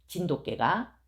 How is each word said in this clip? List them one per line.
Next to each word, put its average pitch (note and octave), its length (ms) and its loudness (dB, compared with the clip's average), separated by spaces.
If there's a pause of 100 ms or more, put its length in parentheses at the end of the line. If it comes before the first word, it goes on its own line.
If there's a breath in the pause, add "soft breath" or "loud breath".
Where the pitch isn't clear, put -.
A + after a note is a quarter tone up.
진돗개가 F3 880 0 (140)